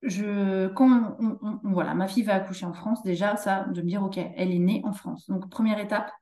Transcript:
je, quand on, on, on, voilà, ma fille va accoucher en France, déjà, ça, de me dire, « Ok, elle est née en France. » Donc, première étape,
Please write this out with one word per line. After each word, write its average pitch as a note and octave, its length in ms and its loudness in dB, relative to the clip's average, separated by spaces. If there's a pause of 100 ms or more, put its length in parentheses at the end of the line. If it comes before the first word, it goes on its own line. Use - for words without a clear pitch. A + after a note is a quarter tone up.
je, G3 680 0
quand A#3+ 500 6
on, A3 220 0
on, G#3+ 220 -6
on, G#3 80 0
voilà, F3+ 240 0
ma F#3+ 120 0
fille A3+ 160 0
va G3+ 120 2
accoucher F#3+ 300 -4
en E3+ 80 -6
France, A3 300 -4
déjà, G3 340 0
ça, G3 280 -2
de F3 160 -4
me F3 60 -2
dire, « G3 160 -2
Ok, F#3+ 140 -4
elle F#3 340 -2
est F3 80 2
née F3+ 260 2
en G#3 80 -2
France. » - 360 -12
Donc, F#3+ 200 -4
première A3 300 0
étape, G#3 320 -4 (100)